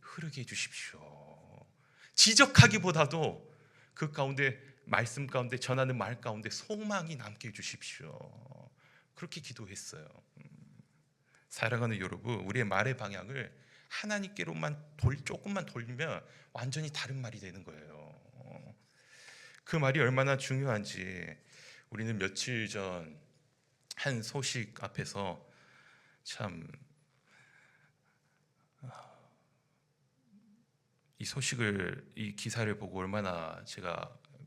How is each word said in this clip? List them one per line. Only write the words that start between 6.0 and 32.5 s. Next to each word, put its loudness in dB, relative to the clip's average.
가운데 -6
소망이 -4
남게 -12
해 -12
주십시오." -10
그렇게 -12
기도했어요. -12
음, -20
사랑하는 0
여러분, -4
우리의 0
말의 2
방향을 -8
하나님께로만 -4
돌-, 2
조금만 -6
돌리면 -6
완전히 -6
다른 -6
말이 -10
되는 -12
거예요. -16
그 -2
말이 6
얼마나 6
중요한지 -2
우리는 -2
며칠 -2
전 -6
한 -2
소식 -4
앞에서 -6
참, -8
이 -12
소식을, -2
이 -8
기사를 -2